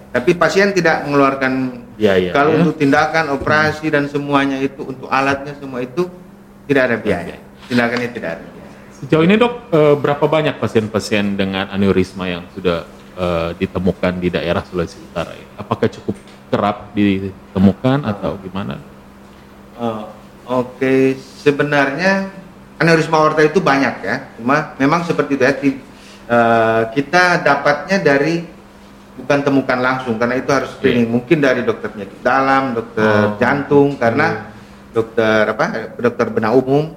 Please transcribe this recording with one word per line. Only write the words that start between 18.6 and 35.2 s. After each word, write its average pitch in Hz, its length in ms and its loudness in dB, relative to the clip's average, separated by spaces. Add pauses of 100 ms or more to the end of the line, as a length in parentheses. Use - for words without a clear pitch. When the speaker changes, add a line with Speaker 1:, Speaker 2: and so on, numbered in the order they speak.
Speaker 1:
Eh, 113 300 -6 (420)
oke, 127 480 0 (420)
sebenarnya 147 920 0 (480)
aneurisma 160 400 2
aorta 156 240 4
itu 151 160 4
banyak 139 420 2
ya, 104 160 -6 (200)
cuma 139 400 -2
memang 151 260 2
seperti 143 320 -2
itu 123 80 0
ya, 135 100 4
ti-, 139 300 -2 (420)
eh, 113 580 2 (100)
kita 175 500 2
dapatnya 160 560 0
dari, 156 480 0 (680)
bukan - 280 -2
temukan 135 360 0
langsung, 127 400 -2
karena 123 220 0
itu 131 100 -8
harus 135 240 -2
screening. 123 320 2
Speaker 2:
Iya. 113 80 -4
Speaker 1:
Mungkin 123 260 0
dari 127 240 2
dokter 107 280 -4
penyakit 101 320 -14
dalam, 135 500 2
dokter 110 400 0 (160)
Speaker 2:
Oh. 104 80 -4
Speaker 1:
jantung, 143 580 2
karena 120 360 0
Speaker 2:
Iya. - 120 -6 (500)
Speaker 1:
dokter 110 560 2